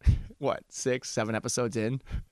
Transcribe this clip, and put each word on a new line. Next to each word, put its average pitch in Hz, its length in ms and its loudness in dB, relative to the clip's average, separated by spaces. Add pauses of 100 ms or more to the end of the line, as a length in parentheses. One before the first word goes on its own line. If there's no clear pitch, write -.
<laughs> - 360 2
what, - 300 -2
six, - 420 -2
seven 113 240 0
episodes 120 420 -2
in 117 240 0 (320)